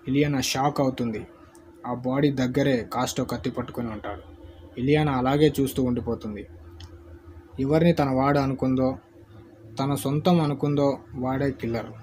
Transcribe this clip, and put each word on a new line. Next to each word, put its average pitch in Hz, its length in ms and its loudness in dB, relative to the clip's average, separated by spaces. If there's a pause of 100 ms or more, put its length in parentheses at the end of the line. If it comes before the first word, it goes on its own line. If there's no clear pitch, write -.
ఇలియానా 139 320 2
షాక్ 139 400 0
అవుతుంది. 123 460 -2 (600)
ఆ 123 80 -4
బాడీ 131 360 0
దగ్గరే 131 600 0
కాస్టో 123 320 -2
కత్తి 120 260 -6
పట్టుకొని 120 380 -8
ఉంటాడు. 101 480 -10 (420)
ఇలియానా 147 340 2
అలాగే 139 480 4
చూస్తూ 131 220 0
ఉండిపోతుంది. 113 640 -4 (1120)
ఎవరిని 160 320 4
తన 143 180 2
వాడు 135 280 4
అనుకుందో, 131 580 0 (840)
తన 139 140 0
సొంతం 151 460 2
అనుకుందో 143 580 0 (160)
వాడే 131 360 -2
కిల్లర్. 113 360 -4 (160)